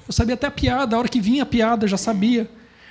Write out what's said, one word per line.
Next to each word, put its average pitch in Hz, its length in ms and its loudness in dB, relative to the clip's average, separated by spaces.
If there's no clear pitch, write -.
Eu - 60 -8
sabia 240 220 -2
até 285 120 -2
a 277 40 -6
piada, 254 440 0
a 226 40 2
hora 240 80 0
que 247 120 -2
vinha 240 240 2
a - 20 -2
piada 226 400 0
eu 202 40 0
já 190 80 0
sabia. 220 520 0